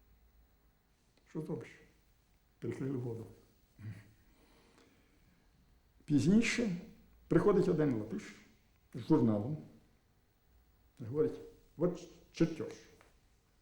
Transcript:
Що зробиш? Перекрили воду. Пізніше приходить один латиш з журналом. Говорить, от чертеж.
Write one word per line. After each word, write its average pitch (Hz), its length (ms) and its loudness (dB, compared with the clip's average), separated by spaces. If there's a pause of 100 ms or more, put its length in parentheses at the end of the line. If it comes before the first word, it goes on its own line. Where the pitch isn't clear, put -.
(1300)
Що 165 120 -8
зробиш? - 280 -8 (920)
Перекрили 135 380 -6
воду. 113 300 -8 (2750)
Пізніше 196 720 4 (500)
приходить 185 400 4
один 151 320 2
латиш - 360 -8 (580)
з 147 60 -10
журналом. 120 580 2 (1400)
Говорить, 131 400 -2 (380)
от 175 320 -2 (260)
чертеж. - 380 0 (880)